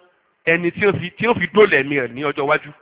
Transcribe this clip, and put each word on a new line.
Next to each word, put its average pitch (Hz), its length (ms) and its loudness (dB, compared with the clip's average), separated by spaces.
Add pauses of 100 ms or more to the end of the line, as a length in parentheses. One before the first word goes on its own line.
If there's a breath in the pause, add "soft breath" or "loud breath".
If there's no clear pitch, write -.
(480)
ẹni 170 240 0
tí 208 140 -4
ó 202 60 4
fi, 170 180 -6
tí - 160 -8
ó 233 80 2
fi 175 140 -2
dóòlà 196 300 4
ẹ̀mí 139 200 -2
rẹ̀ 120 160 -4
ní 127 100 -10
ọjọ́ 147 220 -4
iwájú. 147 260 -2 (100)